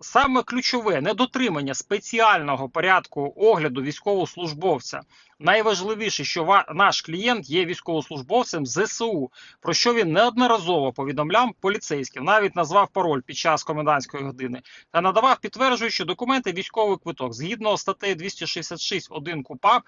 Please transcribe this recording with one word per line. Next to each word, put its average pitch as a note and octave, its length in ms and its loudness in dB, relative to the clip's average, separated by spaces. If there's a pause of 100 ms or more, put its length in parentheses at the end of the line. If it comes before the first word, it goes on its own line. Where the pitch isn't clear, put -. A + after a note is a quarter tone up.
саме B3+ 420 2
ключове G#3+ 580 -2
недотримання G3 720 0
спеціального F3 960 0
порядку E3 680 0
огляду D#3 440 2
військовослужбовця. D#3 1200 -4 (380)
Найважливіше, G3+ 840 0
що D#3+ 200 -4
ва-, F#3+ 300 4
наш F#3 280 2
клієнт F#3+ 480 -4
є F3 160 0
військовослужбовцем D#3+ 1000 -2
З B2+ 120 -4
С G#3+ 240 -2
У, F#3+ 300 -2 (300)
про E3 120 -2
що A#3+ 200 2
він G3+ 180 2
неодноразово G3 800 2
повідомляв D3+ 560 0 (120)
поліцейським, D3 600 -4
навіть G3+ 320 2
назвав F3 320 2
пароль D#3+ 340 0
під - 160 -12
час D#3 260 0
комендантської D3 600 -2
години C3 380 -8 (300)
та E3+ 100 2
надавав A3 380 4
підтверджуючі A3+ 640 -2
документи, B3 480 -2
військовий F#3+ 460 0
квиток. C3+ 360 -8
Згідно G3+ 440 -2
статей G3 380 -4
двісті E3+ 320 -8
шістдесят E3 340 -6
шість F3+ 300 -4
один D#3 320 -8
купап, A3 440 2